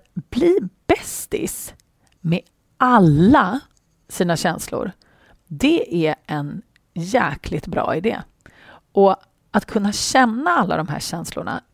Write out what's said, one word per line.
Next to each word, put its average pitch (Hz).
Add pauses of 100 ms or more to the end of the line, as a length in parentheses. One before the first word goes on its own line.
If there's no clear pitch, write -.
(140)
bli 349 (280)
bästis - (480)
med 170 (360)
alla 220 (480)
sina 170
känslor, - (560)
det 170
är 147 (100)
en 147 (320)
jäkligt 175
bra -
idé. 196 (720)
Och 196 (360)
att 208
kunna 202
känna 262
alla 190
de 160
här -
känslorna - (120)